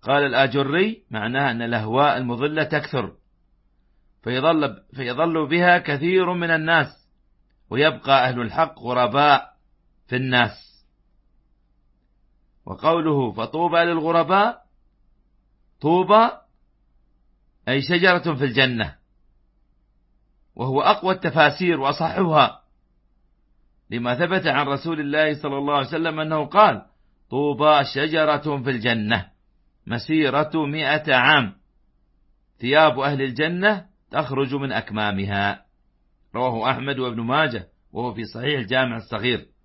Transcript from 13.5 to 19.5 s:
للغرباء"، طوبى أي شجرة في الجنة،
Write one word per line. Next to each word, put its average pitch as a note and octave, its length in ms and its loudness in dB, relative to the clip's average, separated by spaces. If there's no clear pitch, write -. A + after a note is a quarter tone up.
للغرباء"، E3+ 840 0
طوبى F#3 500 4
أي C3+ 140 -2
شجرة F3 520 2
في C3+ 100 -4
الجنة، A#2+ 520 0